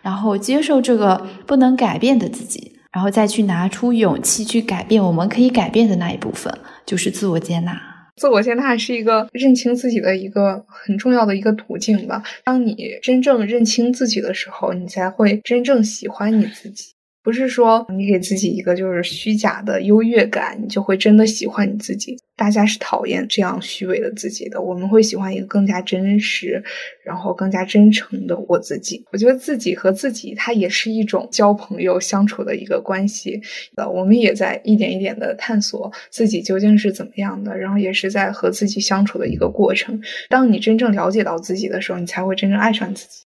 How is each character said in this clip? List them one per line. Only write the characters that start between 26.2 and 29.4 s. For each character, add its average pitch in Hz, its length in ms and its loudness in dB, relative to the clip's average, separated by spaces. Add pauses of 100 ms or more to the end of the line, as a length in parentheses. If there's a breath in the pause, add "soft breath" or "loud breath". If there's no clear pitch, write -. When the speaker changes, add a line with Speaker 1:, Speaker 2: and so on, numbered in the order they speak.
Speaker 2:
然 170 120 -10
后 180 160 -6
更 190 160 -2
加 185 160 0
真 208 280 8
诚 - 340 -2
的 175 100 -2 (120)
我 175 100 4
自 - 180 -6
己。 - 360 -12
我 196 60 -4
觉 220 80 4
得 262 120 4
自 277 180 -4